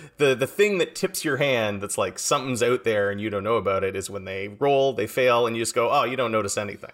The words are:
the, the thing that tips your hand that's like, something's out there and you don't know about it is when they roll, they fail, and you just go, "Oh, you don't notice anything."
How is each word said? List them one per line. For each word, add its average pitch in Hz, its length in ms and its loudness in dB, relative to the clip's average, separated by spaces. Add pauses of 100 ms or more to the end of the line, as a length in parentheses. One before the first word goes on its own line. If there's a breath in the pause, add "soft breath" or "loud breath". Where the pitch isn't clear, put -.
(180 loud breath)
the, 135 160 4
the 127 120 0
thing 202 320 2
that 160 160 -2
tips - 300 -4
your 143 140 0
hand 113 440 0
that's 101 140 -6
like, 95 220 -2
something's 131 440 -2
out 120 220 2
there 104 260 2
and 101 100 -6
you 107 100 -4
don't 98 140 -4
know 113 120 2
about 95 280 0
it 95 120 -2
is 95 140 -6
when 98 140 -8
they 98 240 -8
roll, 135 440 2
they 110 140 -2
fail, 120 400 4
and 117 100 -2
you 113 60 -2
just 113 120 -4
go, 117 160 2
"Oh, 139 140 4
you 127 120 -4
don't 120 160 -2
notice 107 260 0
anything." 101 360 -8